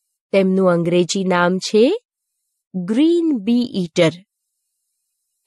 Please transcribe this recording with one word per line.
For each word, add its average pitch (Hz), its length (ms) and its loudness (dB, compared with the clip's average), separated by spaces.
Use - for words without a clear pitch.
તેમનું 190 380 2
અંગ્રેજી 175 540 0
નામ 180 340 0
છે 226 340 2
ગ્રીન 285 640 0
બી 233 460 -2
ઈટર. 170 260 0